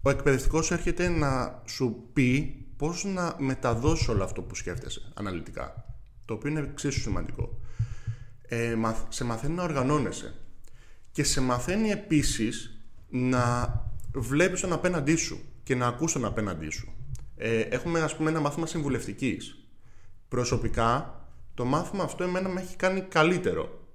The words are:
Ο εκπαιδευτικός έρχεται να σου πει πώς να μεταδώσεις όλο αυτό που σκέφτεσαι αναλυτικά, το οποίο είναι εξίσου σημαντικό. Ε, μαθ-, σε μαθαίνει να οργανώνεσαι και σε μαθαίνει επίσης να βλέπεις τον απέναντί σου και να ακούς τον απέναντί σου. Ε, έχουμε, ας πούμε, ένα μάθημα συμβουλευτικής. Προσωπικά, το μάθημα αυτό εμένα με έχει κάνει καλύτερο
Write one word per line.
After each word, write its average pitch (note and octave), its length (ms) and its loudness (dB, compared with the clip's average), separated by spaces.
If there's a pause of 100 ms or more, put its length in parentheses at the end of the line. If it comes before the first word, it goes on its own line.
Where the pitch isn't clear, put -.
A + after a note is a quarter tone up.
Ο C#3 80 4
εκπαιδευτικός C#3 600 4
έρχεται F3 360 2
να C#3+ 580 2
σου - 480 -2
πει C3+ 440 4 (200)
πώς E3+ 260 -2
να F#3 360 -2
μεταδώσεις C3 680 4
όλο G#2 160 4
αυτό F#2 180 -4
που - 140 -8
σκέφτεσαι - 580 -6
αναλυτικά, - 720 -6 (400)
το A#2 80 -4
οποίο B2 160 -4
είναι D#3 100 0
εξίσου D3 420 -2
σημαντικό. - 580 -2 (840)
Ε, A#2 340 -2
μαθ-, A2+ 340 2
σε - 140 -4
μαθαίνει A#2+ 300 0
να F3+ 100 -2
οργανώνεσαι C#3 720 0 (760)
και D3 120 0
σε - 180 4
μαθαίνει F3 480 2
επίσης - 960 2 (240)
να B2 640 2 (400)
βλέπεις D3 480 2
τον F#3 120 0
απέναντί E3 420 2
σου - 260 -2 (220)
και C3 120 2
να B2 120 2
ακούς C3+ 240 0
τον B2+ 140 0
απέναντί F#2 440 -2
σου. - 240 -8 (420)
Ε, A2+ 240 2
έχουμε, E3 400 0
ας D#3 160 0
πούμε, D#3 140 2
ένα D#3+ 100 2
μάθημα D3 260 0
συμβουλευτικής. C3 1000 -2 (600)
Προσωπικά, A#2+ 960 2 (320)
το B2 120 -2
μάθημα E3+ 380 0
αυτό D#3+ 200 -4
εμένα F#3 260 0
με F#3 120 -2
έχει - 140 -10
κάνει F#3+ 260 2
καλύτερο D#3 920 2